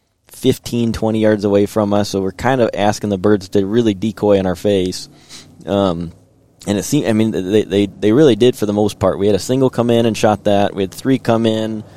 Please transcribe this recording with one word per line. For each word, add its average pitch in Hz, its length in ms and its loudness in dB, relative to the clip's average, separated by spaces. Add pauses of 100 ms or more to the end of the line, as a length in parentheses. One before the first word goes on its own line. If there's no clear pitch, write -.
(280)
fifteen, 120 640 -2
twenty 110 280 -2
yards 107 260 2
away 101 220 2
from 104 260 -2
us, 101 160 0
so 98 120 -2
we're 95 120 -4
kind 131 260 0
of 113 140 2
asking 104 380 -2
the 98 60 -2
birds 101 320 0
to 101 160 0
really 110 280 0
decoy 101 460 0
in 95 60 -2
our - 120 -2
face. 92 500 -2 (580)
Um, 85 460 -2 (560)
and 104 100 0
it 92 60 -4
seemed, 139 240 -2
I 110 60 2
mean, 110 180 0
they, 95 320 0
they, 101 240 0
they 101 240 0
really 131 240 6
did 123 200 2
for 107 100 -4
the 104 80 -2
most 104 260 0
part. 87 180 0
We 98 100 0
had 104 80 2
a 92 40 0
single 131 300 0
come 120 200 -2
in 117 160 2
and 110 120 0
shot 107 260 2
that. 101 320 0
We 98 80 -2
had 92 100 -8
three 131 240 -2
come 113 280 0
in, 110 380 -4 (140)